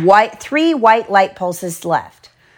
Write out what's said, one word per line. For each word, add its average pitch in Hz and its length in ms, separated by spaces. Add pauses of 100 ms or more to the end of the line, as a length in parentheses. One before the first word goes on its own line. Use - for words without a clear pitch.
white, 202 360
three 320 340
white 226 380
light 190 240
pulses 175 500
left. - 440 (280)